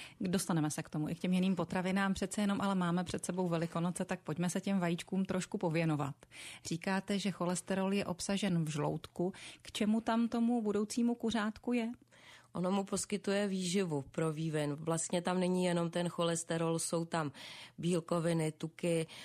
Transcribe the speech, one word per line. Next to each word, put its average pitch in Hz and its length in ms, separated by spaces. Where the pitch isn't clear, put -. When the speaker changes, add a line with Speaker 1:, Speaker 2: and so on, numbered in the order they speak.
Speaker 1:
Dostaneme 175 500
se 160 120
k - 60
tomu, 151 200
i 165 60
k - 40
těm 185 140
jiným 185 240
potravinám. 190 580
Přece 202 260
jenom 202 200
ale 196 140
máme 180 300
před - 200
sebou 185 240
Velikonoce, 170 560
tak 180 160
pojďme 165 300
se 196 100
těm 196 200
vajíčkům 175 440
trošku 185 340
pověnovat. 156 560
Říkáte, 190 540
že 190 120
cholesterol 185 600
je 202 120
obsažen 180 600
v 151 40
žloutku. 156 640
K - 100
čemu 220 280
tam 226 280
tomu 233 340
budoucímu 214 520
kuřátku 220 580
je? 240 200
Speaker 2:
Ono 180 200
mu 202 120
poskytuje 202 640
výživu 180 600
pro 160 220
vývin. 151 420
Vlastně 165 480
tam 185 180
není 180 240
jenom 170 260
ten 175 180
cholesterol, 165 680
jsou 165 260
tam 160 280
bílkoviny, 165 760
tuky, 165 540